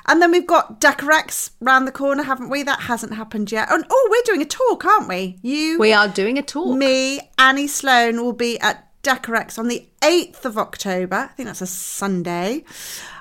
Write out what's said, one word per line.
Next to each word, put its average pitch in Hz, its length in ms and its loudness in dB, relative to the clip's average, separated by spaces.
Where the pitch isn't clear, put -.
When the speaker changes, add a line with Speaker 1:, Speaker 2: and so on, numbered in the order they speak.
Speaker 1:
And 320 160 4
then 349 80 6
we've 349 160 4
got 320 340 2
Decorex 294 720 2
round 262 260 4
the 262 60 -6
corner, 277 300 -2
haven't 254 260 -4
we? 277 140 -4
That 277 180 -4
hasn't 226 340 -6
happened 214 380 -8
yet. 220 180 -2
And, - 200 2
oh, 523 200 4
we're 466 220 2
doing 311 80 0
a 311 80 -2
talk, 453 380 0
aren't 392 220 4
we? 185 340 -6
You, 302 360 -2
Speaker 2:
We 220 140 6
are 208 160 6
doing 202 300 -2
a 285 40 -2
talk. 285 340 -4
Speaker 1:
me, 262 440 0
Annie 269 300 4
Sloan 240 540 2
will 240 100 -2
be 233 280 -4
at - 260 -4
Decorex 247 560 -4
on 226 100 -4
the - 180 -6
eighth 311 440 2
of 214 100 -8
October. 185 600 -4
I 254 180 -4
think 240 140 -10
that's 156 120 -12
a 185 60 -8
Sunday. 185 960 -6